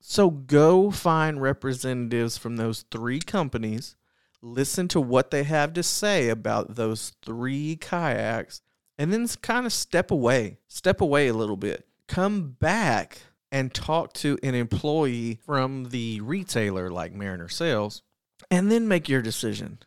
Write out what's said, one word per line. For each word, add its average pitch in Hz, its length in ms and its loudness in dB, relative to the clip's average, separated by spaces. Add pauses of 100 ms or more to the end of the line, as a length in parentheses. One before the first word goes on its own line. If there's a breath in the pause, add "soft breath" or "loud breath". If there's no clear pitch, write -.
So 196 220 6
go 156 640 6
find 156 500 0
representatives 123 960 -2
from 117 200 -8
those 113 340 -4
three 120 280 -4
companies, 120 760 -4 (440)
listen 135 500 -2
to 165 120 2
what 127 300 2
they 143 120 0
have 151 300 0
to 175 80 -2
say 175 480 2
about 110 460 -2
those 110 380 -4 (100)
three 135 520 -4
kayaks, 117 840 -2 (380)
and 156 120 0
then 226 120 0
s-, 233 120 -4
kinda 240 360 -2
step - 400 -2
away, 123 560 2
step - 340 0
away 143 260 4
a 117 60 2
little 107 240 -2
bit. 95 300 -6 (200)
Come 185 440 -2
back 156 720 0 (280)
and 131 220 -2
talk - 400 -2
to 143 300 -2
an 131 100 0
employee 120 920 0
from 135 420 -2
the 117 360 -4
retailer 107 680 -2
like 87 220 -6
Mariner 95 360 -8
Sales, 110 540 -2 (480)
and 185 200 4
then 226 160 4
make 175 220 2
your 131 140 2
decision. 107 640 -6